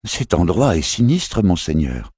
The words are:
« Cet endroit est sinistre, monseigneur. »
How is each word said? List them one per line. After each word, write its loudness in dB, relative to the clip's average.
« -
Cet -4
endroit 2
est 0
sinistre, 0
monseigneur. » -2